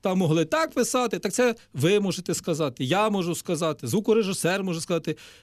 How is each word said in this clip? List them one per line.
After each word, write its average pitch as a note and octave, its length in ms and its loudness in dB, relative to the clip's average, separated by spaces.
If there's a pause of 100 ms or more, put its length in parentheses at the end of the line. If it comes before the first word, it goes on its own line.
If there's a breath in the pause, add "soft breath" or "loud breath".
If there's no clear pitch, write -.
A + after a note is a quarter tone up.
там F#3 180 0
могли E3 260 4
так D#4 280 0
писати», B3 460 0
так F#3 140 -4
це B3 220 2 (200 soft breath)
ви E3+ 260 4
можете F3+ 340 -2
сказати, D3+ 500 -4
я G3 260 2
можу F3+ 240 -2
сказати, D#3 520 -4
звукорежисер G3 760 0
може E3+ 160 -4
сказати, D#3+ 360 -4 (260 loud breath)